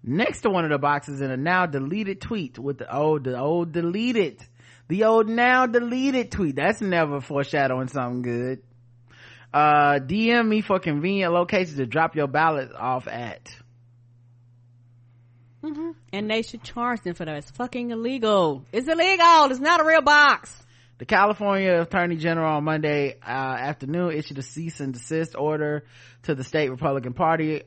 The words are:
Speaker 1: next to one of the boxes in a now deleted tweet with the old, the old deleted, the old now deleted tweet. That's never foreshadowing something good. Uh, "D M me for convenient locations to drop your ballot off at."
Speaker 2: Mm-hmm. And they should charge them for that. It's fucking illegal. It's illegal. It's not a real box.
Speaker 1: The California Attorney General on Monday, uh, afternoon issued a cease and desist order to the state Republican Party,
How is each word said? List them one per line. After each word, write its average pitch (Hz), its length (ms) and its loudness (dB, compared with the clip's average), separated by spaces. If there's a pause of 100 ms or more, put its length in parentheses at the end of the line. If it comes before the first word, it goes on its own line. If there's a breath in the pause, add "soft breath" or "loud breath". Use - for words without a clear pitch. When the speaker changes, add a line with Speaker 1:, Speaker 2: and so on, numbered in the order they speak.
Speaker 1:
next 180 420 -2
to 226 60 2
one 180 140 0
of 151 80 -2
the 143 60 0
boxes 143 420 -4
in 135 100 -4
a 131 60 -4
now 180 300 0
deleted 175 560 -6
tweet 170 360 -8
with 131 200 -8
the - 180 -12
old, 147 300 0
the 127 120 -4
old 160 360 -2
deleted, 180 680 0 (460 soft breath)
the 190 160 0
old 220 240 6
now 247 380 4
deleted 247 680 0
tweet. 156 240 -2
That's 170 240 0
never 165 400 0
foreshadowing 135 680 -2
something 123 320 -6
good. 123 420 -6 (920 soft breath)
Uh, 147 460 4
"D 202 320 0
M 233 160 2
me 214 140 2
for 190 180 0
convenient 175 540 -2
locations 175 420 0
to 135 100 -2
drop 156 300 0
your 147 120 0
ballot 147 460 0
off 127 360 -4
at." 117 440 -12 (2000)
Speaker 2:
Mm-hmm. 311 280 -8 (220)
And 214 160 -6
they 226 140 -2
should - 200 -12
charge 240 380 -6
them 175 140 -8
for 175 100 -8
that. 156 120 -8
It's 143 120 -14
fucking 247 400 -8
illegal. 220 840 0
It's 254 160 -4
illegal. 330 640 6
It's 254 100 -2
not 320 220 2
a - 20 4
real 320 200 4
box. 294 580 4 (380 soft breath)
Speaker 1:
The 127 60 -12
California 196 760 2
Attorney 175 360 0
General 160 400 0
on 147 80 -2
Monday, 147 540 -2
uh, - 80 -20
afternoon 135 880 -4
issued 147 240 -8
a 135 60 -10
cease 165 360 -12
and 135 140 -6
desist 156 420 -6
order 151 480 -4 (400 soft breath)
to 151 120 -2
the 131 80 -8
state 147 260 -2
Republican 131 440 -4
Party, 160 540 0